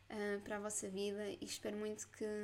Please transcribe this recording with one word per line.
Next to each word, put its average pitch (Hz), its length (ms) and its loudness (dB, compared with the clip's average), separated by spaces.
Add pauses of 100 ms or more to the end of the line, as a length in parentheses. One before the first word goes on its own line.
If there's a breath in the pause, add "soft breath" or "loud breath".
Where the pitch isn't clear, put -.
ah, 208 360 2
para 214 120 0
a 202 40 -2
vossa 208 280 0
vida. 202 400 2
E - 160 -4
espero - 320 -2
muito 214 320 0
que - 160 -4 (200)